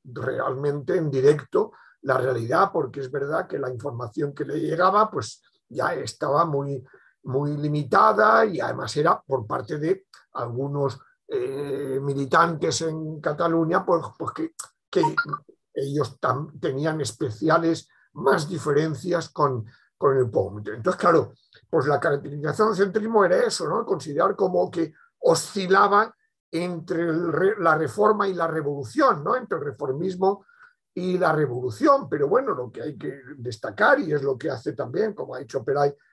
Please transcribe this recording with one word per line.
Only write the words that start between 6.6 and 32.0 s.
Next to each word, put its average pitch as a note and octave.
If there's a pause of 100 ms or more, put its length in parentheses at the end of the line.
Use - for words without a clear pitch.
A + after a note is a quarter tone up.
muy D3
limitada G3+
y E3
además A2+
era D#3+
por B2+
parte C3
de E3+ (280)
algunos, C3+ (260)
eh, C3+
militantes D3+
en D#3
Cataluña, E3
pues, E3 (120)
pues G#3
que, D#4+ (360)
que E3+ (680)
ellos C#3
tam-, C#3
tenían D#3
especiales D#3+ (240)
más D#3
diferencias D#3
con, C3 (320)
con C3+
el A#2+
pom. G#2
Entonces, A2
claro, D#3+ (360)
pues D3
la C#3+
caracterización D3
del F#3
centrismo G#3
era E3+
eso, -
¿no? G#3+
Considerar E3+
como F3+
que D#3+ (260)
oscilaba G3 (360)
entre E3+
el E3+
re-, G3
la D#3+
reforma G#3
y F#3+
la E3+
revolución, D3+
¿no? G#3
Entre G#3+
el C#3
reformismo F3+ (480)
y F3+
la E3+
revolución. D3+